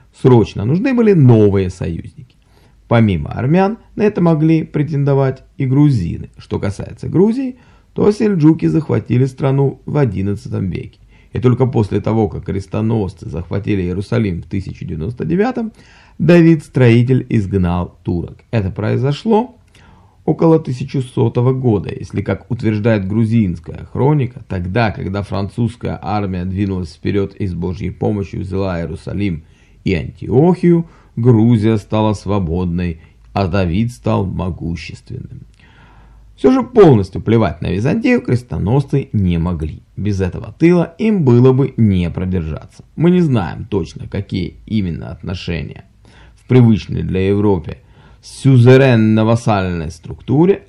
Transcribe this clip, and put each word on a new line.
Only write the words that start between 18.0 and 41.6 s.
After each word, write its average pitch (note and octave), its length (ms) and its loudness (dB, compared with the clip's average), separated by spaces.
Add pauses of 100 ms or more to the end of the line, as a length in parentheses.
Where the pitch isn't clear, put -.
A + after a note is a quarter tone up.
турок. - 360 -6 (120)
Это G2+ 200 -2
произошло C#3+ 880 -2 (680)
около D#3+ 360 2
тысяча C#3+ 400 -6
сотого B2 520 0
года, B2 400 0
если, - 300 -8
как G2 280 -6
утверждает G#2+ 580 -2
грузинская G#2+ 840 -2
хроника, B2+ 560 -2
тогда, F#2+ 440 -4
когда F#2+ 300 -6
французская G2 800 -6
армия F#2 440 -4
двинулась F#2 500 -4
вперед G2 400 -4
и - 120 -6
с F2+ 80 -6
Божьей F2+ 360 -6
помощью G2+ 500 -6
взяла F#2 400 -6
Иерусалим E2+ 640 -8 (400)
и F#2+ 100 0
Антиохию, E3+ 920 0 (300)
Грузия A2+ 600 4
стала G#2+ 360 0
свободной, F2+ 880 -4 (320)
а G2+ 160 0
Давид F#2+ 440 -2
стал G#2+ 340 -2
могущественным. - 1160 -10 (1000)
Все C3 120 4
же C4 100 2
полностью A#2+ 580 4
плевать G#2 400 0
на E2 60 -6
Византию A3+ 560 0
крестоносцы B2 920 -2
не F#2 240 0
могли. E2 460 -4 (120)
Без F#2+ 280 -4
этого - 360 -6
тыла E3+ 380 4
им G#3+ 260 0
было B2+ 300 6
бы C3+ 240 0